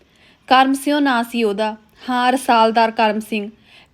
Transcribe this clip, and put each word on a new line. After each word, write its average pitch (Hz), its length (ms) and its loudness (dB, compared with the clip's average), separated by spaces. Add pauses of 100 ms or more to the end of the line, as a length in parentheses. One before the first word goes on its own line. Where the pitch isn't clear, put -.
(460)
ਕਰਮ 269 260 4
ਸਿਉਂ 285 280 -2
ਨਾਂ 254 240 0
ਸੀ 240 180 -6
ਉਹਦਾ। 214 340 -4 (340)
ਹਾਂ, 247 220 0
ਰਸਾਲਦਾਰ 226 580 2
ਕਰਮ 220 300 -2
ਸਿੰਘ। 214 300 -8 (440)